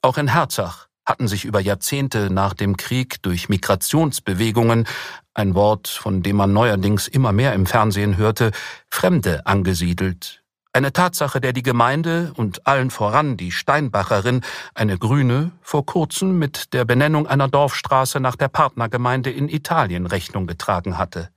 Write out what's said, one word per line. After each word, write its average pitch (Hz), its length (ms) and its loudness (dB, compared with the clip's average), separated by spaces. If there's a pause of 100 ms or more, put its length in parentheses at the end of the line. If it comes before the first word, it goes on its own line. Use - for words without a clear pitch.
Auch 131 160 2
in 147 100 0
Herzach 117 600 -2 (180)
hatten 123 220 0
sich 98 180 -4
über 104 140 0
Jahrzehnte 101 720 -2
nach 95 220 0
dem 98 240 -2
Krieg - 440 -4
durch 87 280 -4
Migrationsbewegungen, 113 1400 0 (460)
ein 98 220 0
Wort, 104 320 2
von 95 360 -4
dem 98 140 0
man 98 160 4
neuerdings 101 540 2
immer 131 240 2
mehr 120 220 2
im 95 120 2
Fernsehen 104 520 0
hörte, 107 340 2 (380)
Fremde 113 560 0
angesiedelt. 90 960 -2 (320)
Eine 135 200 2
Tatsache, 165 480 0
der 127 100 0
die 123 120 -4
Gemeinde 147 760 2
und 107 280 -4
allen 131 260 2
voran 123 440 0
die 87 160 -8
Steinbacherin, 120 880 0 (320)
eine 101 240 -2
Grüne, 131 540 2 (100)
vor 147 240 -2
kurzem 185 540 0
mit - 320 -4
der 123 140 0
Benennung 151 420 2
einer 135 220 2
Dorfstraße 139 720 2
nach 123 160 0
der 139 100 0
Partnergemeinde 123 840 0
in 147 180 -4
Italien 135 560 0
Rechnung 92 420 -4
getragen 87 500 -4
hatte. 85 400 -6